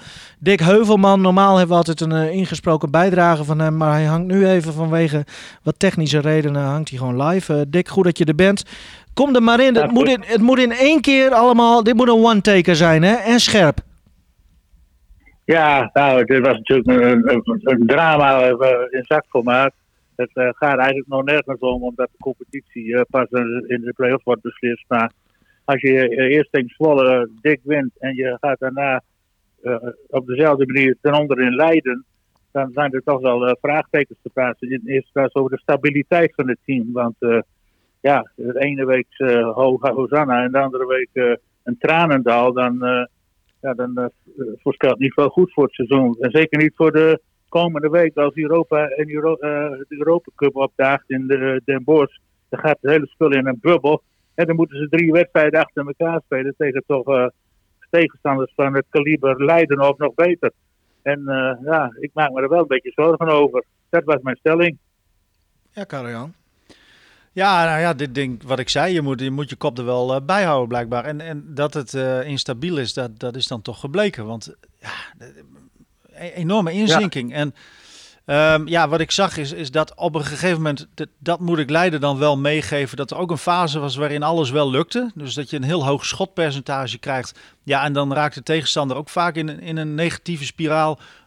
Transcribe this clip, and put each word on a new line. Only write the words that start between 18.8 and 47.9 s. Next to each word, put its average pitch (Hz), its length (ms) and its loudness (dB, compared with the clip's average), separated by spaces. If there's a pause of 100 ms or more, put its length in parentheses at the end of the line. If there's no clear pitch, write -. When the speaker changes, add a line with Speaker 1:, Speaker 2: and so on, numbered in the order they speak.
Speaker 2:
in 127 140 -4
zakformaat. 131 680 0 (440)
Het, 123 160 -4
eh, 127 180 0
gaat 139 280 0
eigenlijk 135 300 0
nog 135 160 -2
nergens 139 360 -2
om, 127 220 -2
omdat 123 300 -4
de - 60 -20
competitie, 120 800 -8
eh, 123 40 2 (100)
pas 127 200 0
in, 123 360 -2
in 123 140 -4
de 120 120 -8
play-offs 131 320 -2
wordt 120 180 -2
beslist. 120 460 -6
Maar 117 240 0 (520)
als 135 160 -2
je, 131 280 2
eh, 131 280 0
eerst 147 160 0
tegen 127 160 -2
Zwolle, 135 460 2
eh, 123 80 2 (180)
dik 147 220 0
wint 139 360 -2
en 131 160 -8
je 127 260 -4
gaat 139 180 -2
daarna, 131 440 -4 (600)
eh, 123 120 -4 (340)
op 131 180 -6
dezelfde 135 400 2
manier 131 360 0
ten 147 120 2
onder 143 260 0
in 127 140 0
Leiden, 139 500 0 (480)
dan 135 220 -4
zijn 147 180 -2
er 131 120 -4
toch 135 160 -2
wel, 123 260 0
eh, 123 140 2
vraagtekens 147 600 -2
te - 100 -14
plaatsen. 123 380 -4
In 131 140 -6
de 131 80 -8
eerste 135 200 -4
plaats 139 220 -2
over 135 160 -2
de 131 120 -8
stabiliteit 147 720 0
van 131 140 -4
het 120 160 -2
team. 123 280 -4
Want, 120 260 -2
eh, 117 200 2 (640)
ja, 135 360 0
de 123 240 -6
ene 139 240 -2
week, 127 320 0
eh, 120 360 0
ho-, 127 280 2
Hosanna 131 640 0
en 127 100 -2
de 135 60 2
andere 131 280 -2
week, 127 260 -2
eh, 120 240 0 (280)
een 120 140 -6
tranendal, 131 720 2
dan, 123 320 -2
eh, 123 200 0 (560)
ja, 135 140 -4
dan, 123 220 -6
eh, 123 80 -2 (580)
voorspelt 135 360 0
niet 135 140 -2
veel 190 160 2
goed 185 240 2
voor 143 120 2
het - 80 0
seizoen. 127 480 0
En 127 100 -2
zeker 156 280 0
niet 151 180 2
voor 156 160 2
de 160 280 4 (280)
komende 165 400 -2
week 160 280 0